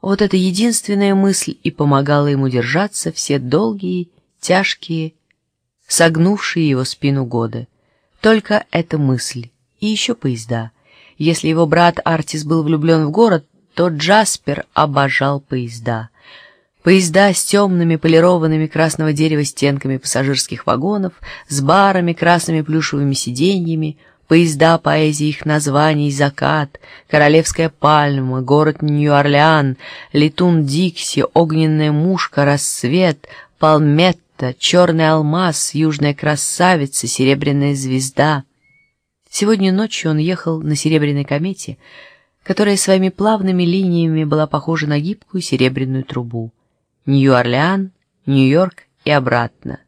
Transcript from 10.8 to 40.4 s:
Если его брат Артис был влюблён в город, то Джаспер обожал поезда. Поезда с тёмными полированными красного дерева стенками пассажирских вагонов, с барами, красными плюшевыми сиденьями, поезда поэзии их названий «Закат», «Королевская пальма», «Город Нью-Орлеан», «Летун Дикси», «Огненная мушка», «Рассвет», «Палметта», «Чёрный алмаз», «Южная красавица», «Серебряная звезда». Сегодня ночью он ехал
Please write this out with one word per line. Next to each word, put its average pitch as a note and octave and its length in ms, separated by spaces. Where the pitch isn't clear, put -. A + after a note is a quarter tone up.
Если D#3+ 300
его D#3+ 180
брат E3+ 380
Артис D#3 400
был D#3+ 180
влюблён D#3 440
в D3 40
город, F#3 340
то F3 140
Джаспер E3 840
обожал C#3 680
поезда. A#2 680
Поезда F#3+ 500
с - 100
тёмными F3+ 540
полированными D#3+ 720
красного D#3 480
дерева D3+ 280
стенками C#3 540
пассажирских C3+ 720
вагонов, F#3 480
с C#3 140
барами, F3+ 500
красными E3 480
плюшевыми D3 540
сиденьями, D#3 840
поезда E3 480
поэзии D3+ 520
их - 180
названий D3 680
«Закат», C#3+ 680
«Королевская D#3 640
пальма», C#3 720
«Город D3+ 400
Нью-Орлеан», D3 960
«Летун D#3 540
Дикси», D#3 680
«Огненная D#3 580
мушка», D#3 540
«Рассвет», C#3+ 840
«Палметта», D#3 1000
«Чёрный E3 500
алмаз», D#3 640
«Южная D3 380
красавица», D3 920
«Серебряная C#3+ 680
звезда». C3+ 720
Сегодня G3 420
ночью G3 380
он D3+ 80
ехал E3 420